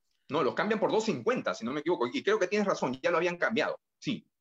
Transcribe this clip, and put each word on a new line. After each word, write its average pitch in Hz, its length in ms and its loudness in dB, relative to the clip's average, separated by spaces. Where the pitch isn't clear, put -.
No, 147 140 0
los 113 100 2
cambian 214 260 0
por 151 120 2
dos 214 140 2
cincuenta, 170 480 0
si 110 120 -8
no 127 80 -4
me 147 80 -4
equivoco, 139 260 0
y 127 160 -4
creo 214 160 2
que 180 80 2
tienes 208 200 0
razón, 147 340 -2
ya - 100 2
lo - 60 2
habían 175 200 0
cambiado, 143 420 0
sí. - 300 -6